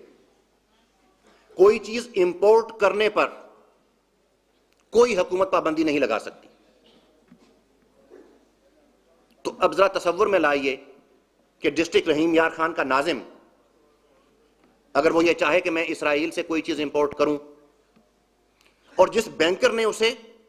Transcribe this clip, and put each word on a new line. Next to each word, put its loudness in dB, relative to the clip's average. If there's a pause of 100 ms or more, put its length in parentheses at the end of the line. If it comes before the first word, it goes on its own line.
(1600)
कोई 6
चीज -8
इंपोर्ट 2
करने 2
पर 0 (1700)
कोई 4
हुकूमत -2
पाबंदी 0
नहीं 0
लगा 0
सकती। -18 (3000)
तो -6 (120)
अब 2
जरा 4
तसव्वुर -2
में 2
लाइए 0 (880)
कि 0
डिस्ट्रिक्ट -2
रहीम 2
यार 4
खान -4
का -2
नाजिम 0 (1700)
अगर 2
वो 2
ये 4
चाहे 0
कि -4
मैं -2
इसराइल -2
से -6
कोई -4
चीज -6
इंपोर्ट -2
करूं 0 (1600)
और 6
जिस -4
banker 0
ने -2
उसे 0 (380)